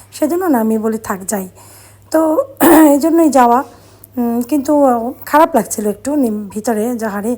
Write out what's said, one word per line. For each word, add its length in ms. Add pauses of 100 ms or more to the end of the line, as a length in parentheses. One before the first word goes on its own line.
(120)
সেজন্য 340
না, 140
আমি 180
বলি, 200
"থাক, 300
যাই।" 220 (600)
তো 340 (140)
<clears throat> 320
এই 80
জন্যই 300
যাওয়া। 340 (540)
উম, 240
কিন্তু 440 (400)
খারাপ 300
লাগছিল 320
একটু 280
নি-, 340
ভিতরে, 460
যাহারে 420